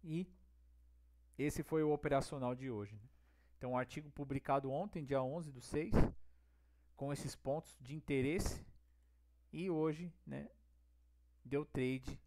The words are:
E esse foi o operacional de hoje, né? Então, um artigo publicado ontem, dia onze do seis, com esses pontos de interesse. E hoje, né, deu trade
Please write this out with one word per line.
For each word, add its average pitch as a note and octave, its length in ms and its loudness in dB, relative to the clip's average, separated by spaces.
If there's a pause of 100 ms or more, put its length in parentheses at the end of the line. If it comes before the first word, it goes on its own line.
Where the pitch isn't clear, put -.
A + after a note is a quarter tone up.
E E3+ 240 -2 (1120)
esse D3 240 0
foi D#3+ 180 2
o D3+ 100 4
operacional C#3 640 2
de C3 160 -6
hoje, G#2 280 -4
né? G#2 120 -18 (480)
Então, B2+ 140 -4
um B2+ 80 2
artigo D3 320 -6
publicado C3+ 580 0
ontem, E3 340 -4
dia C3+ 200 2
onze D3+ 280 -4
do C3 80 -12
seis, D#3 360 0 (1000)
com C#3 160 -4
esses C#3 240 -4
pontos D3 460 -4
de C3 140 -10
interesse. D3 680 2 (880)
E F3+ 200 -2
hoje, D#3+ 420 0 (100)
né, C#3+ 240 -6 (960)
deu C#3 220 -2
trade C3 600 -2